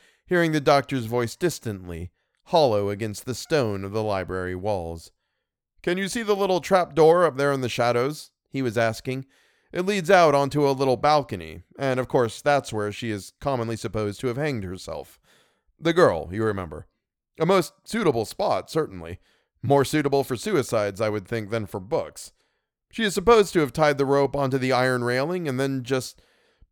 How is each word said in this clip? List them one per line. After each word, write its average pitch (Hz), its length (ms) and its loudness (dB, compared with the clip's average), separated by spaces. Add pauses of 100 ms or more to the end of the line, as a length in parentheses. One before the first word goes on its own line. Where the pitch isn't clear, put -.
(260)
hearing 170 260 2
the 151 80 0
doctor's 135 460 2
voice 120 300 -2
distantly, 92 720 -6 (360)
hollow 113 420 4
against 104 380 -8
the 127 80 -6
stone 107 500 -2
of 98 80 -8
the 110 100 -2
library 92 520 -4
walls. 90 580 -6 (680)
"Can 175 160 -2
you 190 100 -4
see 233 140 -6
the 208 140 0
little 185 240 0
trap 185 340 0
door 160 300 6
up 139 120 0
there 143 160 2
in 135 80 -2
the 123 80 -2
shadows?" 120 640 -2 (180)
he 135 140 -6
was 117 160 -2
asking. 123 480 -4 (440)
"It 185 160 -4
leads 190 240 0
out 170 240 8
onto 139 320 2
a 139 60 2
little 135 240 2
balcony, 101 680 -2 (160)
and 131 220 -2
of 120 80 -4
course 120 320 0
that's 143 320 0
where 107 180 -4
she 110 200 -8
is 101 280 -8
commonly 117 380 -4
supposed 107 440 -6
to 131 80 -4
have 117 80 -4
hanged 139 280 -4
herself. 82 560 -12 (580)
The 165 140 0
girl, 98 400 4
you 107 100 -4
remember. 92 440 -4 (520)
A - 80 0
most 294 260 4 (120)
suitable 147 420 0
spot, 135 440 -2
certainly. 95 480 -6 (440)
More 139 220 4
suitable 139 380 2
for 131 140 -4
suicides, 110 640 -2
I 110 80 0
would 107 180 -4
think, 110 240 -6
than 110 160 -4
for 101 140 -10
books. 95 520 -8 (580)
She 226 140 -4
is 196 100 -2
supposed 208 400 4
to 180 60 4
have 139 120 0
tied 151 240 2
the 139 80 0
rope 139 320 2
onto 135 220 0
the 127 140 0
iron 127 300 2
railing 147 460 -2
and 127 100 -2
then 135 240 -2
just 127 380 -4 (520)